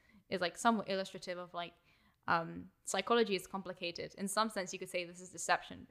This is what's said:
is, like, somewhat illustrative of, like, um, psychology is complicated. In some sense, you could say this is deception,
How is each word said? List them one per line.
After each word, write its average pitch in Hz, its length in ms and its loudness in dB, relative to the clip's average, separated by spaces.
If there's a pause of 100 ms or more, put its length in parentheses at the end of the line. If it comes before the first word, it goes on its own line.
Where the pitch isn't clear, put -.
(300)
is, 190 100 0
like, 175 160 0
somewhat 226 320 4
illustrative 190 480 -4
of, 180 160 -10
like, 170 200 -6 (560)
um, 170 380 2 (180)
psychology 202 500 4
is 180 140 -2
complicated. 175 680 -6
In 196 120 -2
some 214 200 2
sense, 190 240 -4
you 190 60 -6
could 180 100 -8
say 180 160 -2
this 175 160 -12
is 185 100 -14
deception, - 600 0